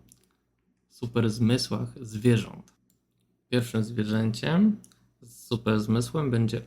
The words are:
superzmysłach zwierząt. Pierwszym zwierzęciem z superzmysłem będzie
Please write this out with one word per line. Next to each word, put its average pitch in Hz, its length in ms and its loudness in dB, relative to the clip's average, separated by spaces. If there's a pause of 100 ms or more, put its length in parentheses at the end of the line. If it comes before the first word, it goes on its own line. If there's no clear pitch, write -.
(880)
superzmysłach 117 1000 0 (120)
zwierząt. 110 720 0 (760)
Pierwszym 120 360 0
zwierzęciem 113 960 0 (420)
z - 240 -20
superzmysłem 117 840 0
będzie 117 360 0